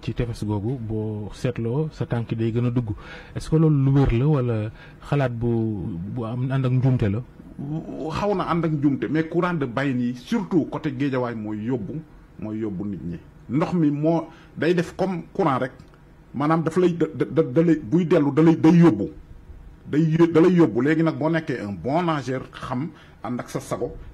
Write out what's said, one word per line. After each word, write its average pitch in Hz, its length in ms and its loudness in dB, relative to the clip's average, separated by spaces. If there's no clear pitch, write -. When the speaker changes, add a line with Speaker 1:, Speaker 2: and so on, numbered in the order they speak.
Speaker 1:
ci 117 100 -6
tefes 117 320 -4
googu, 104 320 -2
boo 107 560 -6
seetloo 123 600 -4
sa - 120 -8
tànk 117 300 -4
day 113 180 0
gën 120 140 0
a 120 40 2
dugg. 117 200 -2
Est-ce - 140 -8
que - 80 2
loolu 156 280 4
lu 135 80 4
wér 135 200 4
la 120 140 2
wala 120 440 0
xalaat 139 220 0
bu, 113 540 -2
bu 107 280 -6
am 123 260 -4
ànd 131 160 0
ak 127 60 2
njuumte 127 360 4
la? 104 140 -2
Speaker 2:
Xaw 202 240 0
na 180 160 0
ànd 165 140 2
ak 160 80 0
njuumte, 135 360 2
mais 156 200 -2
courant 175 260 0
de 139 120 -2
baleine 127 340 -2
yi, 123 160 -2
surtout 190 480 0
côté 147 260 -6
Guédiawaye, 127 460 -2
mooy 107 280 -6
yóbbu, 127 300 -4
mooy 107 180 -6
yóbbu 101 280 -6
nit 98 180 -8
ñi. 85 140 -8
Ndox 151 260 -2
mi 156 180 4
moo 156 340 0
day 165 180 0
def 170 220 -2
comme 185 260 -4
courant 147 280 0
rek, 131 120 -4
maanaam 156 300 2
daf 165 120 -2
lay 180 160 4
da, 165 220 0
da, 123 100 -2
da, 151 180 0
da 139 200 2
lay, 165 140 4
buy 151 280 0
dellu 147 280 2
da 147 100 4
lay, 165 140 6
day 160 240 6
yóbbu, 104 300 6
day 143 140 0
yó-, 170 140 8
da 160 80 6
lay 185 140 6
yóbbu. 156 280 4
Léegi 160 220 2
nag 143 120 0
boo 143 140 -2
nekkee 156 340 -2
un 101 160 -6
bon 143 220 0
nageur, 139 480 -2
xam 131 380 -6
ànd 120 180 -6
ak - 80 -14
sa 139 120 -6
sago, - 340 -6